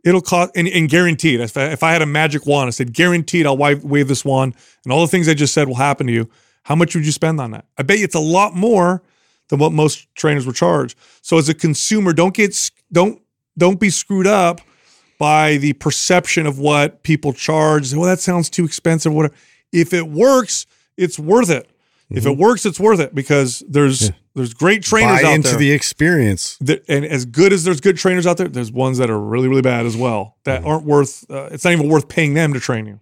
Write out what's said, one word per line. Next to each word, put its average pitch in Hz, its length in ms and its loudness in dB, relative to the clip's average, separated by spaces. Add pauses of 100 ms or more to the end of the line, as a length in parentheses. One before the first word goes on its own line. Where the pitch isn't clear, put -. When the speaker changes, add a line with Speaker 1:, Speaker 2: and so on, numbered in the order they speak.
Speaker 1:
it'll 175 180 2
cost, 175 340 -2
and, 170 120 0
and 170 220 0
guaranteed, 160 500 2
if 117 160 -6
I, 139 100 -2
if 156 180 -4
I 160 80 2
had 165 100 2
a 151 60 0
magic 151 400 -2
wand, 143 200 2
I 120 40 -4
said, 120 200 -6
"Guaranteed 170 540 0
I'll 135 120 0
wa-, 143 260 2
wave 143 240 0
this 135 180 -4
wand, 131 300 0 (280)
and 127 80 -6
all 156 100 2
the 165 60 2
things 170 220 0
I 156 60 4
just 143 180 0
said 147 140 2
will 127 80 -6
happen 139 320 0
to 120 60 0
you." 113 140 -2 (360)
How 151 120 -2
much 165 200 2
would 151 100 -2
you 151 60 0
spend 160 280 -2
on 117 120 -8
that? 110 140 -16 (120)
I 139 60 -4
bet 196 160 2
you 202 60 0
it's - 100 -8
a 160 40 0
lot 175 360 0
more 185 480 2 (460)
than 143 100 0
what 160 120 2
most 151 440 0
trainers 143 320 -2
would 120 80 -8
charge. 156 420 0 (240)
So - 160 0
as 147 100 2
a 160 60 0
consumer, 175 580 -2
don't 170 220 2
get 208 160 0
s-, - 220 -6 (200)
don't, 190 300 0 (340)
don't 175 240 2
be 202 120 2
screwed 190 360 -2
up 180 340 2 (560)
by 151 400 2
the 139 160 0
perception 175 720 0
of 135 140 -4
what 143 440 0
people 147 300 -2
charge. 156 600 0
Well, 165 140 -2
that 185 120 0
sounds 175 300 -2
too 175 160 -2
expensive, 160 480 -2
whatever. 156 200 0 (380)
If 170 220 0
it 165 140 -4
works, 233 580 0 (300)
it's 180 240 -4
worth 180 300 2
it. 135 180 -2 (420)
If 98 160 -4
it 139 40 2
Speaker 2:
Mm-hmm. 143 120 -2
Speaker 1:
works, 220 240 2
it's 175 140 -4
worth 202 220 2
it 131 120 -4
because 139 540 0
there's, 135 360 2
Speaker 2:
Yeah. 104 60 2 (240)
Speaker 1:
there's 123 200 -6
great 190 280 0
trainers 220 420 2
Speaker 2:
Buy 156 40 4
Speaker 1:
out 151 80 4
Speaker 2:
into 147 140 0
Speaker 1:
there. 120 100 0
Speaker 2:
the 143 120 4
experience. 147 920 0
Speaker 1:
The, 147 260 -2
and 143 160 -2
as 143 220 -6
good 156 260 2
as 175 140 0
there's 180 160 -2
good 185 160 2
trainers 180 280 0
out 175 120 2
there, 185 100 -4
there's 123 240 -8
ones 127 280 -2
that 123 100 0
are 107 100 -2
really, 117 300 -2
really 135 120 2
bad 123 240 0
as 113 120 -6
well 110 480 -6
that 131 160 -2
Speaker 2:
Mm-hmm. 110 80 -6
Speaker 1:
aren't 156 160 -2
worth, 143 440 0
uh, 139 220 -12
it's 139 140 -12
not 175 80 4
even 151 160 0
worth 156 180 2
paying 151 260 -2
them 156 200 0
to 127 80 -6
train 113 240 -4
you. 107 160 -20